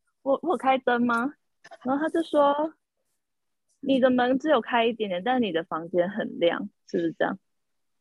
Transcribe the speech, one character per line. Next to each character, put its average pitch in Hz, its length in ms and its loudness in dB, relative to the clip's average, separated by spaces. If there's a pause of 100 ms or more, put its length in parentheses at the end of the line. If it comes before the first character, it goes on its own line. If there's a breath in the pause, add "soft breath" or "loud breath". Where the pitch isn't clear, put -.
(220)
我， 269 200 0
我 330 100 -2
有 - 60 0
开 269 200 2
灯 240 280 0
吗？” 240 280 0 (500)
然 262 140 0
后 285 40 -4
他 320 80 -2
就 330 140 0
说 294 500 2 (1080)
，“你 269 180 0
的 254 100 4
门 254 300 2
只 311 100 -2
有 254 120 4
开 233 240 0
一 233 80 0
点 214 160 -6
点， 180 140 -4
但 254 180 0
你 202 100 -2
的 160 140 -2
房 165 240 -8
间 175 200 0
很 196 300 -8
亮。” 170 300 0 (180)
是 196 100 -6
不 170 60 0
是 165 100 -2
这 - 120 -2
样？ 190 120 -4 (640)